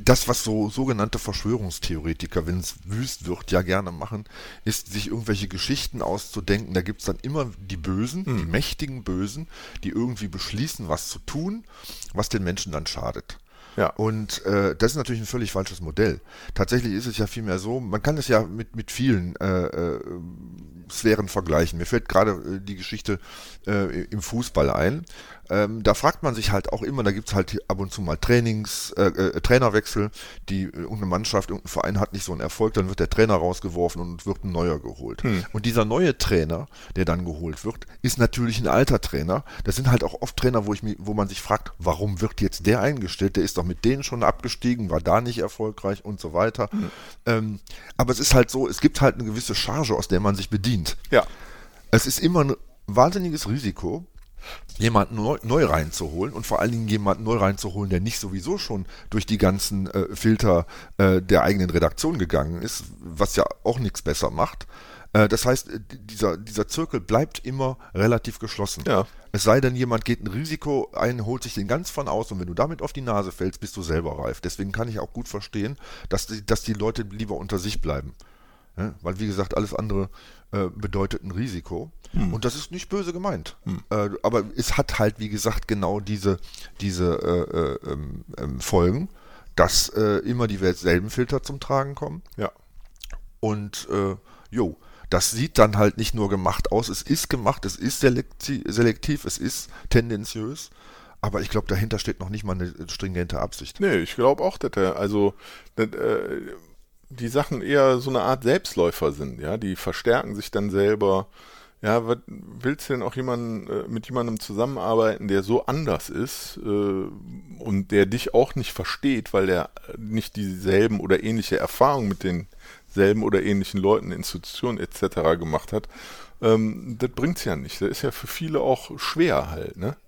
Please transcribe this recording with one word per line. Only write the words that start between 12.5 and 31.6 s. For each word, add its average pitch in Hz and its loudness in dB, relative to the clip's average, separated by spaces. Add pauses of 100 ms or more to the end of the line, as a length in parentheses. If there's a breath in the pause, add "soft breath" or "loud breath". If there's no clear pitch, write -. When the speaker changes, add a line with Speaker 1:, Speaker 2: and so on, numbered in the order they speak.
Speaker 1:
dann 76 -4
schadet. - -8 (380 loud breath)
Speaker 2:
Ja. 95 2
Speaker 1:
Und, 107 -2
äh, 98 2
das 113 4
ist 143 -4
natürlich 120 -4
ein 107 -8
völlig 117 -4
falsches 95 -4
Modell. 87 0 (340 loud breath)
Tatsächlich 117 2
ist 110 -2
es 113 -6
ja 107 0
vielmehr 104 -4
so, 113 -4
man 107 -4
kann 156 2
es 139 -4
ja 113 6
mit, 107 -6
mit 113 -8
vielen, 104 2
äh, 92 2
äh, 80 -2 (920)
Sphären 107 2
vergleichen. 82 2
Mir 82 -2
fällt - 0
gerade, 101 6
äh, 95 -6
die 98 -8
Geschichte, 98 -4 (460 loud breath)
äh, 95 0
im 104 -6
Fußball 95 2
ein. 110 2 (440 loud breath)
Ähm, 104 0
da 104 8
fragt - 2
man 135 2
sich 107 0
halt 98 2
auch 107 -4
immer, 127 -2
da 101 4
gibt's 101 -4
halt 98 2 (100)
ab 98 0
und 95 -4
zu - -8
mal 82 0
Trainings-, 117 2
äh, 98 6
äh, 92 2
Trainerwechsel, 107 4 (380 loud breath)
die, 98 0
äh, 95 -2
irgendeine 98 -6
Mannschaft, 95 0
irgendein 101 -8